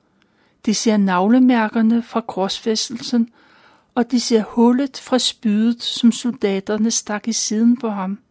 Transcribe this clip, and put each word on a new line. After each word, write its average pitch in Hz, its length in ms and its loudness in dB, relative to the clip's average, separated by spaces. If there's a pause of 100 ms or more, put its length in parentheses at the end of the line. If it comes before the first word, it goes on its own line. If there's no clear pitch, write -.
(640)
De 220 80 0
ser 214 240 0
navlemærkerne 226 1080 2
fra - 180 -6
korsfæstelsen, 226 1080 -4 (680)
og 240 160 0
de 247 80 0
ser 226 240 2
hullet 247 540 0
fra - 220 -2
spydet, 226 640 -2
som - 280 2
soldaterne 214 800 -2
stak - 360 -4
i 220 60 -4
siden 233 440 2
på 226 120 -6
ham. 202 300 -6 (120)